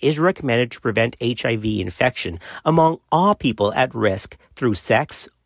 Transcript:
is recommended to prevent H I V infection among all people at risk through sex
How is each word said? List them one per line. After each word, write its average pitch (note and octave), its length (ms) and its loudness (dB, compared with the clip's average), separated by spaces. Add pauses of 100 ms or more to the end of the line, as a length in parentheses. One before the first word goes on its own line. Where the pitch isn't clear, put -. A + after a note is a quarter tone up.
is D3 180 2
recommended C3 520 0
to - 100 -14
prevent A2+ 400 0
H A#2 240 -4
I A#2 120 0
V G#2+ 260 -2
infection F2+ 580 -4 (240)
among D#3+ 360 4 (120)
all F#3 220 4
people A2 400 0
at C3 200 0
risk G2+ 440 -2 (180)
through A#2 200 0
sex - 520 -2 (180)